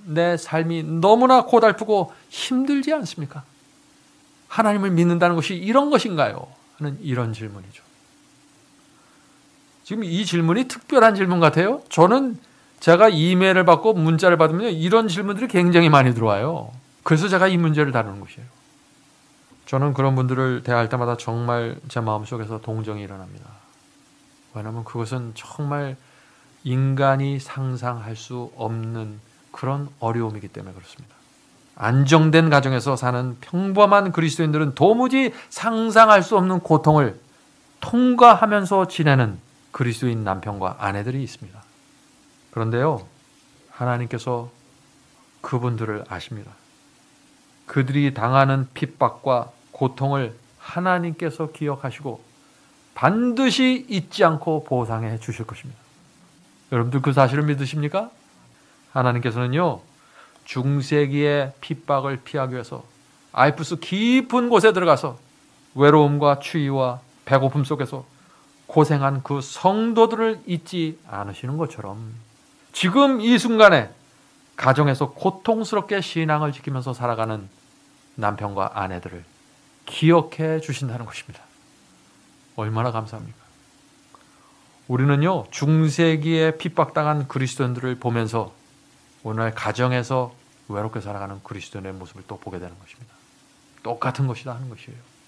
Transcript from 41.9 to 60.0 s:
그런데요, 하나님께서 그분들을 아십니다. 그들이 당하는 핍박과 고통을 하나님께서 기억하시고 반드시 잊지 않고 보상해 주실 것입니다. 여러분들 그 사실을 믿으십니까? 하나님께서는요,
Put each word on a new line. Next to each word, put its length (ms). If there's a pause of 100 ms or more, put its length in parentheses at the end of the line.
그런데요, 540 (640)
하나님께서 800 (920)
그분들을 680
아십니다. 420 (1160)
그들이 460
당하는 600
핍박과 800 (200)
고통을 640 (220)
하나님께서 920
기억하시고 720 (720)
반드시 920
잊지 380
않고 380
보상해 560
주실 260
것입니다. 340 (920)
여러분들 320
그 100
사실을 300
믿으십니까? 640 (840)
하나님께서는요, 880 (640)